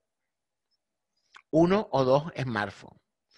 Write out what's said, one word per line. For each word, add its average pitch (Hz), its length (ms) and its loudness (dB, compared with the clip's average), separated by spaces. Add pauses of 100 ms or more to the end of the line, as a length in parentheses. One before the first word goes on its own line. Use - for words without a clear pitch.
(1500)
Uno 180 440 2
o 135 120 2
dos 147 340 2
smartphones. 110 640 -8 (380)